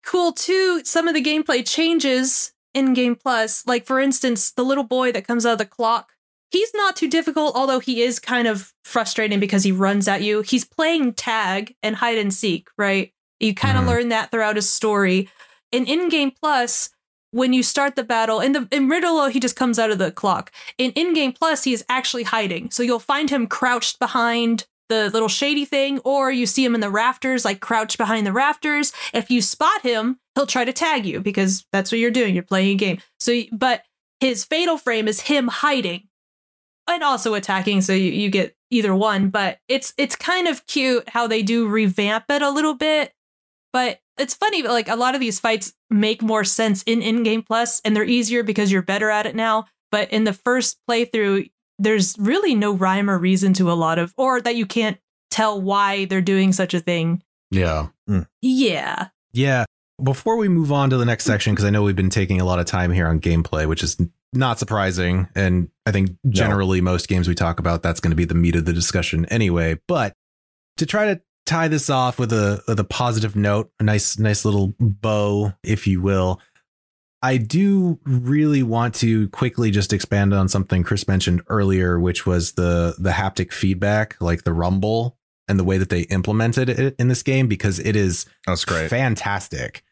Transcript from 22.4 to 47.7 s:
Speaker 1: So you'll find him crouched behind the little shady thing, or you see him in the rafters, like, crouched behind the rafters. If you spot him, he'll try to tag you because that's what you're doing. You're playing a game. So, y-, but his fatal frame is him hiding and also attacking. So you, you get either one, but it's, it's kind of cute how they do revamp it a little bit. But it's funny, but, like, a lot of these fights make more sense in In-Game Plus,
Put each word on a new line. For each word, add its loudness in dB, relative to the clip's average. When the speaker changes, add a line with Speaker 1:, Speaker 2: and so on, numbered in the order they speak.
Speaker 1:
So -4
you'll 0
find -2
him 0
crouched -2
behind 0
the 0
little 2
shady 0
thing, -2
or 0
you 0
see 2
him 2
in 0
the -2
rafters, 0
like, -2
crouched -2
behind 0
the 0
rafters. 0
If -2
you 2
spot 0
him, -2
he'll 0
try 0
to -4
tag -2
you -4
because -2
that's -2
what 0
you're 2
doing. 0
You're 0
playing 0
a 0
game. -2
So, 0
y-, -2
but -2
his 0
fatal 0
frame -2
is 0
him 0
hiding -2
and -2
also 0
attacking. 0
So 0
you, 2
you -2
get -2
either 2
one, 2
but -2
it's, -2
it's -2
kind -2
of -4
cute 0
how -2
they 0
do 0
revamp 0
it 0
a 0
little 0
bit. 0
But -2
it's -2
funny, 0
but, -2
like, 0
a -2
lot 0
of -2
these -2
fights -2
make 2
more 0
sense 0
in 0
In-Game 0
Plus, -2